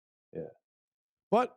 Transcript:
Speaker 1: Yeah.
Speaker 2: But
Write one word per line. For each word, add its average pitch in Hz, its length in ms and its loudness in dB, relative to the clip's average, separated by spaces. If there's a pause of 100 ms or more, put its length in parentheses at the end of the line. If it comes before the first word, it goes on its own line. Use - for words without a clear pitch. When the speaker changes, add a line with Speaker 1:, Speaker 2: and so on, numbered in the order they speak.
(340)
Speaker 1:
Yeah. 80 160 -10 (800)
Speaker 2:
But 240 280 2